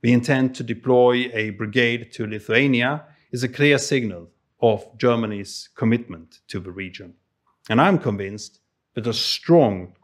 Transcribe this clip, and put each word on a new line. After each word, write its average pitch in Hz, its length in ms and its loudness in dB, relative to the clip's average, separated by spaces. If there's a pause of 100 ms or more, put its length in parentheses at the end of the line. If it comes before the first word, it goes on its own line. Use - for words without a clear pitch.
The 117 80 4
intent 127 460 2
to 123 60 -8
deploy 123 680 2
a 110 180 -4
brigade 117 640 -2
to 110 120 -6
Lithuania 123 760 0 (260)
is 120 100 -6
a 131 60 -2
clear 143 300 2
signal 104 500 -4 (340)
of 107 240 2 (120)
Germany's 110 760 -2
commitment 113 760 -4
to 101 100 -8
the 90 120 -14
region. 92 420 -14 (560)
And 113 100 2
I'm 180 180 4
convinced 101 600 -6 (360)
that 113 120 -6
a 113 60 -4
strong 107 920 0